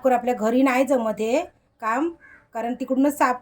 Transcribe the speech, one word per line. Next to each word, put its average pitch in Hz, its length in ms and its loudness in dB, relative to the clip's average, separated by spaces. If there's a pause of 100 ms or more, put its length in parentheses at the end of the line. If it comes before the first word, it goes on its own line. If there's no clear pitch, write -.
करून, 254 120 4
आपल्या 240 180 -2
घरी 226 280 0
नाही 262 220 2
जमत 226 360 -2
हे 247 240 -2 (360)
काम, 247 300 -2 (440)
कारण 233 200 -6
तिकडूनच 262 440 0
साफ 254 240 2